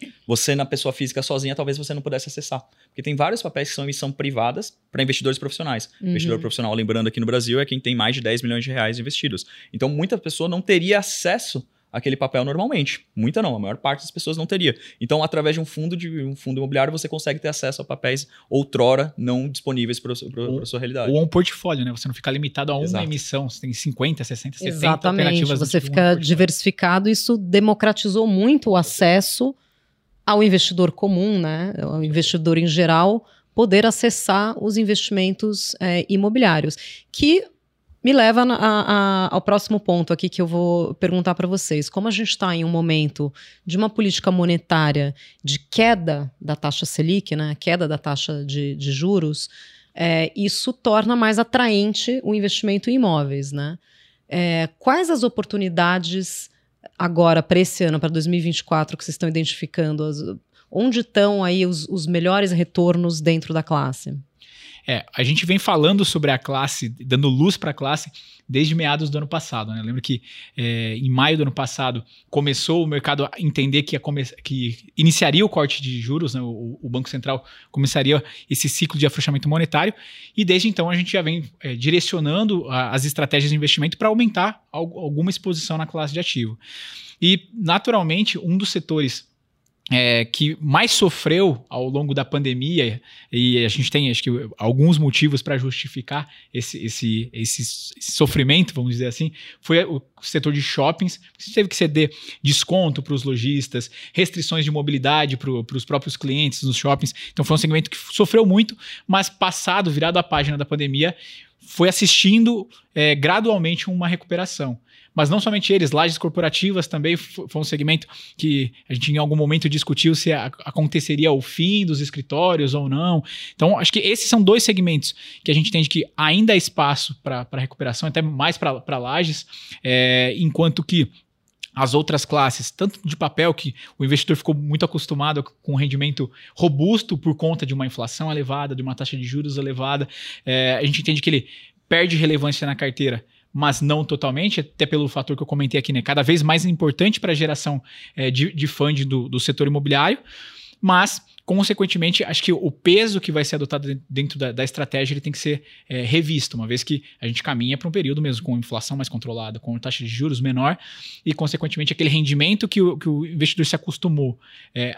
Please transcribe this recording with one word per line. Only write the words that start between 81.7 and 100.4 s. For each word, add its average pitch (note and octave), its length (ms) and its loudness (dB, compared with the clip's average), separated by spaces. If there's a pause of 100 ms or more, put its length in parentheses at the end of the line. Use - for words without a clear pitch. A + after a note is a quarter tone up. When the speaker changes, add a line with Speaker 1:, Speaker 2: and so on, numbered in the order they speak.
Speaker 3:
direcionando E3 920 0
a, B2+ 220 -2
as C3 120 0
estratégias D3 460 0
de D3+ 80 2
investimento D#3 400 0
pra G#3+ 100 2
aumentar G#3+ 640 2
al-, E3+ 280 -8
alguma D#3 300 -2
exposição E3+ 480 -4
na D#3+ 80 -4
classe D3+ 280 -6
de E3 80 -4
ativo. A2+ 360 -4 (640)
E, F#3 320 2
naturalmente, F#3+ 840 0
um F3 200 0
dos G3 120 -2
setores, D#3 580 -2 (600)
é, A#2+ 360 2
que D3+ 340 -2
mais D3+ 320 2
sofreu E3+ 800 2
ao B2+ 180 -4
longo C#3 260 -2
da C3+ 120 -2
pandemia, C3+ 760 -2 (300)
e A#2+ 320 4
a A2+ 60 2
gente B2 200 -2
tem, C#3+ 220 2
acho A#2 100 -2
que, - 80 -2 (280)
alguns C3+ 400 4
motivos C#3+ 440 2
pra C#3+ 160 -2
justificar C3+ 720 -6 (240)
esse, - 300 -8
esse, A2+ 480 -2
esse - 680 -8
sofrimento, D3 720 2
vamos B2 180 -4
dizer B2 160 -2
assim, D#3 240 -4 (300)
foi E3 240 2
o D3+ 160 -6 (200)
setor D3+ 300 -2